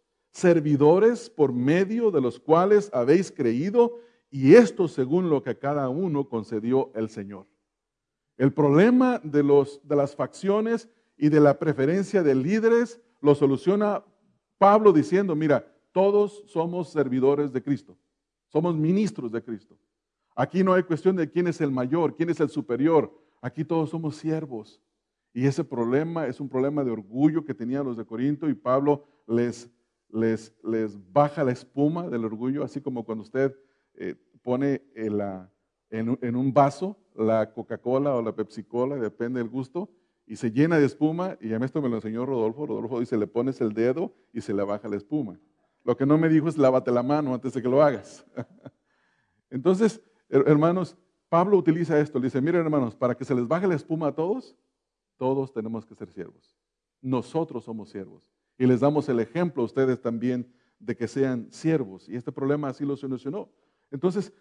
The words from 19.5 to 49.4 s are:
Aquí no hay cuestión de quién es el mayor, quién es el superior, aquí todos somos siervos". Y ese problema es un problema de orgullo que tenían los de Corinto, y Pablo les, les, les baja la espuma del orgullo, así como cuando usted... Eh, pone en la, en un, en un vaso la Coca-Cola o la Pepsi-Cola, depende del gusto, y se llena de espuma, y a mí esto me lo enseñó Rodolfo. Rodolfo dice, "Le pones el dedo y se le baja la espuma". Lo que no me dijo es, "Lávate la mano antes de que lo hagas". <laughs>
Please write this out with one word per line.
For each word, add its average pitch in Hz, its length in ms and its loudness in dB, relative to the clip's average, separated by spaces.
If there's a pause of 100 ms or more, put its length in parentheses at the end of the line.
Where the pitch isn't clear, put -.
Aquí 170 280 0
no 190 100 4
hay 180 100 4
cuestión 180 320 0
de 165 140 -2
quién 175 180 -2
es 165 140 -4
el 143 100 0
mayor, 135 440 -2
quién 165 140 -4
es 165 100 -2
el 151 100 2
superior, 139 640 0 (260)
aquí 151 220 -8
todos 160 280 -2
somos 160 260 -6
siervos". 156 640 -8 (540)
Y 131 120 0
ese 147 160 0
problema 143 640 -2
es - 120 -8
un 139 100 -8
problema 139 340 -2
de 123 80 -2
orgullo 131 540 0
que 135 80 -8
tenían 131 320 -6
los 120 120 -6
de 110 80 -10
Corinto, 143 440 -4
y 131 40 -2
Pablo 139 520 0 (200)
les, 117 440 -4 (400)
les, 110 440 -4 (100)
les 110 340 -4 (140)
baja 147 320 0
la 127 80 0
espuma 156 580 -4
del 117 160 -4
orgullo, 127 380 -6
así 131 180 -10
como 123 220 -8
cuando 110 200 -8
usted... 135 320 -4 (400)
Eh, 92 200 -8 (260)
pone 131 400 -2 (120)
en 110 240 -4
la, 95 340 -8 (380)
en 113 200 -6
un, 123 120 -4
en 120 140 -4
un 131 180 -2
vaso 147 440 2 (180)
la 110 360 0
Coca-Cola 127 640 -4
o 117 60 -2
la 110 140 -6
Pepsi-Cola, 120 640 -6
depende 120 420 -6
del 117 100 -6
gusto, 135 400 -8 (360)
y 110 100 -14
se 117 160 -4
llena 156 260 2
de 143 80 6
espuma, 165 560 -2
y 110 120 -6
a 110 60 -2
mí 127 60 -2
esto 147 160 -4
me 131 80 -2
lo 117 60 -2
enseñó 110 300 -6
Rodolfo. 127 400 -4
Rodolfo 113 340 -6
dice, 117 180 -4
"Le 104 100 -2
pones 127 320 -4
el 110 140 -2
dedo 127 420 -2 (160)
y 117 100 -8
se 113 120 -6
le 101 100 0
baja 101 240 -6
la 101 80 -6
espuma". 104 440 -8 (440)
Lo 123 140 0
que 139 80 0
no 147 120 4
me 165 120 2
dijo 156 180 2
es, 160 100 -4
"Lávate 131 340 2
la 120 120 0
mano 143 300 -2
antes 127 200 -8
de 131 80 -6
que 123 60 -4
lo 135 140 2
hagas". 135 440 -2 (100)
<laughs> - 380 -16 (760)